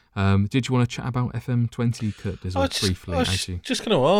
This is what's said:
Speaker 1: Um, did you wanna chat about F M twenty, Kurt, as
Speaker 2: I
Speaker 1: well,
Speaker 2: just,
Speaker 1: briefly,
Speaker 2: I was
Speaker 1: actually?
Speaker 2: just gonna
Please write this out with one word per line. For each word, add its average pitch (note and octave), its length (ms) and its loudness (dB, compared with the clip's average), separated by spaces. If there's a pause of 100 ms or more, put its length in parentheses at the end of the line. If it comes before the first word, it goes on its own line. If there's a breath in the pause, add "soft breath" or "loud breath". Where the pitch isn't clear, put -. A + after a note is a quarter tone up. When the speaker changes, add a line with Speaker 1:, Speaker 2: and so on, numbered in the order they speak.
(160 loud breath)
Speaker 1:
Um, G2 300 4
did B2+ 220 0
you C3 40 -2
wanna B2 140 4
chat - 200 -6
about B2 280 -2
F A#2+ 140 -8
M A#2+ 200 0
twenty, A#2 420 -2
Kurt, - 340 -8
as F#2 120 -4
Speaker 2:
I C4+ 40 2
Speaker 1:
well, C4+ 80 2
Speaker 2:
just, - 120 -6
Speaker 1:
briefly, F#2 340 -2
Speaker 2:
I - 40 0
was B3+ 100 2
Speaker 1:
actually? F#2 340 -4
Speaker 2:
just - 220 -4
gonna E3+ 200 2 (160)